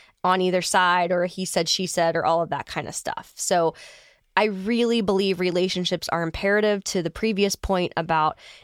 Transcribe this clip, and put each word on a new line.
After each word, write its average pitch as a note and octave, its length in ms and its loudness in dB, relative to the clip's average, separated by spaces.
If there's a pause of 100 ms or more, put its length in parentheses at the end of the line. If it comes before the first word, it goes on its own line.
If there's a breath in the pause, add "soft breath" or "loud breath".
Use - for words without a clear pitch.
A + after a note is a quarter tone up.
(240 loud breath)
on F#3 160 2
either F#3 220 2
side, F3+ 500 2
or F3 120 2
a F#3 40 0
he F#3 160 -8
said, E3+ 240 0
she F#3 200 -2
said, E3 280 2
or E3 100 -2
all E3 160 2
of E3 100 -4
that C#3+ 160 -6
kind D3 200 -8
of - 80 -12
stuff. - 400 -10
So E3 380 0 (640 loud breath)
I G#3 80 4
really A3+ 540 0
believe F#3+ 400 0
relationships F3+ 720 0
are E3+ 120 0
imperative G3+ 640 0
to F#3 160 -2
the E3 80 -4
previous G3+ 460 0
point F3+ 400 -2
about D#3+ 420 0 (260 loud breath)